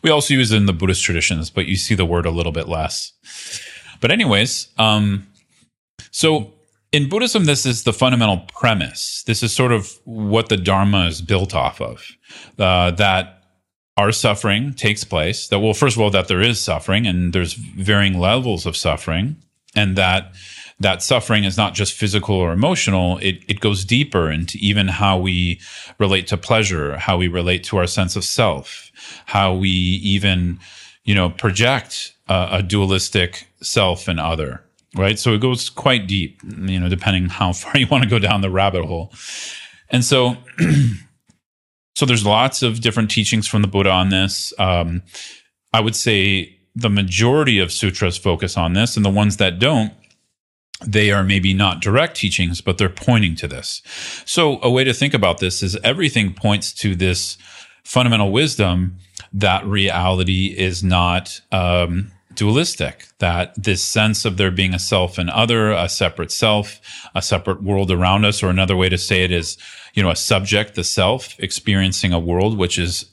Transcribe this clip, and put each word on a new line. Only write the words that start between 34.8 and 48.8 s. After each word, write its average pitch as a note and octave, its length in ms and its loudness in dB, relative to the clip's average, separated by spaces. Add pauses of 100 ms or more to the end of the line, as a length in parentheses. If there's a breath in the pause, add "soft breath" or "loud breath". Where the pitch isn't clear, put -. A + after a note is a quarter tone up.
right? G2 220 0
So A#2 160 0
it G#2 80 0
goes B2+ 260 -2
quite A#2+ 380 -2
deep, F#2 380 -4
you F#2+ 360 -4
know, F2+ 80 0
depending F#2 400 0
how F2+ 240 0
<laughs> - 0 -
far - 240 -6
you B2+ 100 2
wanna C3 200 2
go A2 120 2
down G2+ 220 2
the F#2+ 100 -2
rabbit F#2 360 0
hole. E2 260 -8 (800 loud breath)
And B2 120 2
so, B2 360 2 (200)
<clears throat> - 1400 -2
so C#3+ 120 0
there's A#2 180 2
lots A2+ 380 2
of A#2 180 -2
different A2+ 300 0
teachings A2 360 0
from G#2+ 140 0
the G2+ 80 2
Buddha G2 220 2
on F#2 180 4
this. F#2+ 500 -2
Um, F2+ 440 0 (720 loud breath)
I A2 80 4
would G#2+ 120 0
say G2 640 0 (180)
the A#2 140 -2
majority G#2 680 2
of F2 120 0
sutras F#2 460 -2
focus F#2 400 -2
on E2+ 160 0
this, A2 240 0